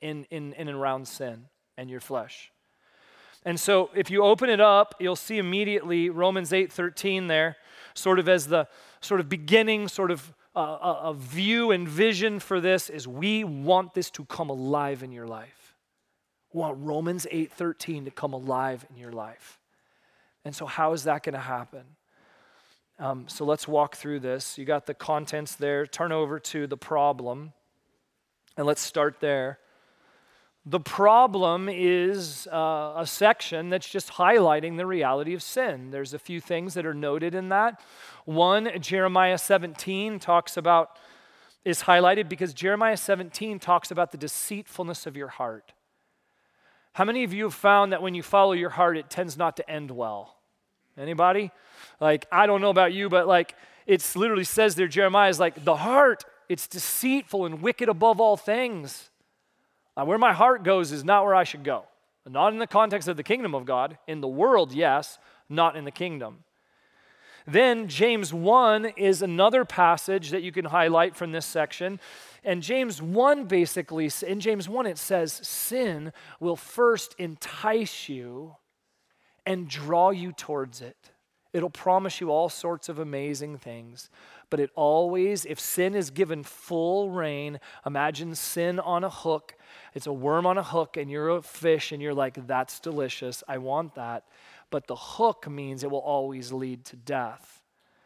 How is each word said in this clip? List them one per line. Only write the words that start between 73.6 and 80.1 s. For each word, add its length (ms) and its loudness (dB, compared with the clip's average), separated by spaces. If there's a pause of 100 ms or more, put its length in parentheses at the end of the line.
s-, 160 -6
in 180 -4
James 260 -2
one 200 -4
it 100 -6
says, 380 -2 (120)
Sin 680 -4 (260)
will 160 -2
first 640 0
entice 920 -4
you 480 -12 (880)
and 240 -6
draw 400 2
you 240 -2